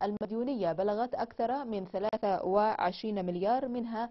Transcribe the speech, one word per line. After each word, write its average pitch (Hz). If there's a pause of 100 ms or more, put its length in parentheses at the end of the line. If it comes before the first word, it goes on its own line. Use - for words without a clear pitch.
المديونية 208
بلغت 208
أكثر 240
من 208
ثلاثة 202
وعشرين 202
مليار، 208
منها 233